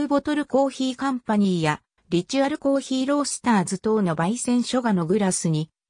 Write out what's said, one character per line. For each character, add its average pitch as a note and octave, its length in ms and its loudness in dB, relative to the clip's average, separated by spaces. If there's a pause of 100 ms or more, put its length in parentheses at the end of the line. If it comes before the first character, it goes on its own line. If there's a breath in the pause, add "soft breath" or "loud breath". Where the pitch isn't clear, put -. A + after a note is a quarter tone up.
ー C#4+ 40 -2
ボ C#4+ 140 2
ト D4+ 120 -4
ル D4 120 -2
コ C4+ 200 2
ー - 40 -2
ヒ C4 220 -4
ー B3 40 -12
カ C#4 140 -4
ン B3+ 100 -4
パ G#3+ 160 -2
ニ F#3+ 220 2
ー - 20 -2
や、 D3+ 220 0 (260)
リ F3 160 0
チ C4+ 160 0
ュ C4+ 40 2
ア C#4 40 0
ル D4+ 80 -2
コ C#4 200 0
ー - 20 0
ヒ C4 260 -2
ー - 20 -2
ロ C#4+ 140 2
ー C#4 60 -2
ス - 160 -8
タ A#3 140 2
ー F3+ 80 2
ズ F#3 140 -4
等 A3 220 0
の E3+ 160 0
焙 F3+ 220 -2
煎 B3 240 0
所 B3 180 -2
が A#3 140 0
の F3 100 2
グ F3+ 140 0
ラ G3 120 0
ス F3 200 -2
に、 D#3 200 -2 (200)